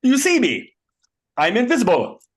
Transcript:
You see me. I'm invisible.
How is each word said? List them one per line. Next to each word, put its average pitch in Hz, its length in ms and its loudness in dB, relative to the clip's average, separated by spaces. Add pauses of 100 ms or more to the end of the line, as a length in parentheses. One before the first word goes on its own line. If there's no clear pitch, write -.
You 254 160 2
see 349 220 0
me. 135 320 -4 (640)
I'm 165 200 0
invisible. 240 640 0 (160)